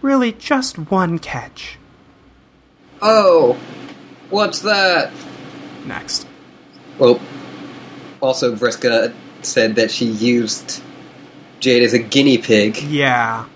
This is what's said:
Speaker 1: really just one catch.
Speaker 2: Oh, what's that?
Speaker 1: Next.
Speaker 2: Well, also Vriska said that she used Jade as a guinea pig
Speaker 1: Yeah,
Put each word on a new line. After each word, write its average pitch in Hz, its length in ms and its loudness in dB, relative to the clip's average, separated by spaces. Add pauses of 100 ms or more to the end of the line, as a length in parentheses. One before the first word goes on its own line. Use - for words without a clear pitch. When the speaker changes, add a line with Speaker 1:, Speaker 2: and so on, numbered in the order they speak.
Speaker 1:
really 262 320 2
just 262 440 -4
one 170 400 0
catch. - 600 -12 (1200)
Speaker 2:
Oh, 190 520 6 (760)
what's 202 300 -2
that? 190 540 2 (720)
Speaker 1:
Next. - 420 -8 (720)
Speaker 2:
Well, 123 240 4 (1000)
also 131 340 0
Vriska 117 600 0 (300)
said 113 320 0
that 113 160 0
she - 140 -4
used 113 760 -2 (800)
Jade 123 220 4
as 117 100 2
a 120 60 4
guinea 131 400 4
pig 107 420 2
Speaker 1:
Yeah, 123 640 -2 (100)